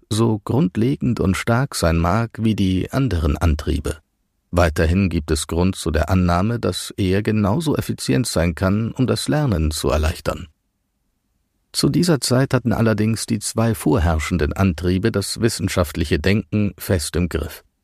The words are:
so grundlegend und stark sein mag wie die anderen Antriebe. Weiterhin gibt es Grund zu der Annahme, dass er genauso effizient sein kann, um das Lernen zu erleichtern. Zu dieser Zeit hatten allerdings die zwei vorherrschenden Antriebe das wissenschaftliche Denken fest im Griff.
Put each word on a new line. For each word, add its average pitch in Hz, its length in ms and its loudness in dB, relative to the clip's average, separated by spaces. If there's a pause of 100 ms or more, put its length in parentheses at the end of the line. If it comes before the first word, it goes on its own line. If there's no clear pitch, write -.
(100)
so 110 340 2
grundlegend 123 760 0
und 92 160 2
stark 120 400 -2
sein 85 220 2
mag 95 320 0 (100)
wie 110 140 2
die 92 380 0
anderen 85 440 0
Antriebe. 78 640 0 (520)
Weiterhin 85 580 2
gibt 80 220 -2
es 76 160 -2
Grund 90 300 0
zu - 140 -4
der 78 200 0
Annahme, 95 500 2
dass - 360 -4
er 98 260 0
genauso 110 540 0
effizient 127 500 -2
sein 85 280 0
kann, 101 380 0
um 131 140 0
das 110 220 -2
Lernen 117 420 2
zu - 180 -2
erleichtern. 78 600 -2 (1200)
Zu - 160 2
dieser 156 320 2
Zeit 131 340 0
hatten 120 180 0
allerdings 110 540 0
die 110 140 -2
zwei 113 340 -2
vorherrschenden 80 800 0
Antriebe 92 580 0
das 101 300 -4
wissenschaftliche 90 800 0
Denken 104 560 0
fest - 400 -2
im 87 120 0
Griff. - 360 -6 (200)